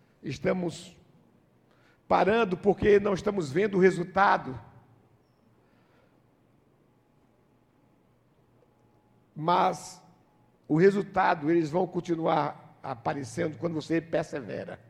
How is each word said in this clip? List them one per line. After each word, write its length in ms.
estamos 760
parando 480
porque 440
não 140
estamos 360
vendo 260
o 40
resultado. 760
Mas 680
o 80
resultado, 760
eles 200
vão 160
continuar 960
aparecendo 760
quando 160
você 260
persevera. 760